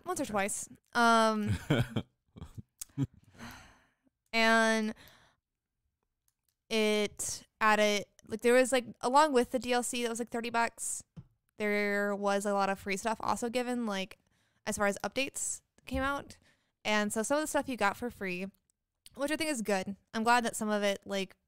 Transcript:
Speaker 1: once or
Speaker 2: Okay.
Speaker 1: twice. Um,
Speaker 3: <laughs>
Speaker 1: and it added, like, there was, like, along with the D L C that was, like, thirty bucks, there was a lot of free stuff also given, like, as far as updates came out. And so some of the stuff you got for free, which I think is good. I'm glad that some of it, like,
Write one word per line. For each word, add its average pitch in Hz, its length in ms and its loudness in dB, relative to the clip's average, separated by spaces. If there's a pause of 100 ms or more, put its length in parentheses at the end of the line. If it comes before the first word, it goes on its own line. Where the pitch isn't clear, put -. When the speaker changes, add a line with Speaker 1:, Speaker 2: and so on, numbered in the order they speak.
Speaker 1:
once 349 140 -4
or 294 40 0
Speaker 2:
Okay. 220 80 -8
Speaker 1:
twice. 208 360 -2 (260)
Um, 220 640 4 (120)
Speaker 3:
<laughs> - 1300 -4 (1300)
Speaker 1:
and 220 600 4 (1800)
it 214 760 0 (180)
added, 208 440 4 (220)
like, 220 140 -8
there 240 120 4
was, 254 180 6
like, 254 140 2 (160)
along 285 320 4
with 247 180 4
the 254 80 0
D 247 140 -4
L 240 100 2
C 240 200 -4
that 226 60 -2
was, 226 100 -6
like, 233 100 -6
thirty 233 200 -6
bucks, - 540 -4 (540)
there 208 580 0
was 202 300 0
a 202 80 0
lot 196 160 2
of 196 100 -2
free 196 180 -4
stuff 220 220 -2
also 214 300 -2
given, 240 360 -2
like, 190 320 -6 (480)
as 208 120 -4
far 208 100 2
as 202 160 0
updates - 580 -4 (240)
came 262 160 -4
out. 277 360 -6 (480)
And 214 260 0
so 220 120 -2
some 285 140 0
of 311 60 0
the 302 40 -4
stuff 277 220 -2
you 247 80 -4
got 202 200 0
for 240 120 -6
free, 190 380 -6 (680)
which 285 160 -2
I 311 40 -2
think 311 140 -2
is 247 120 -2
good. 196 340 -2 (180)
I'm 220 100 -2
glad 240 220 4
that 220 100 -4
some 214 140 -4
of 208 140 0
it, 196 220 0
like, 196 300 -6 (120)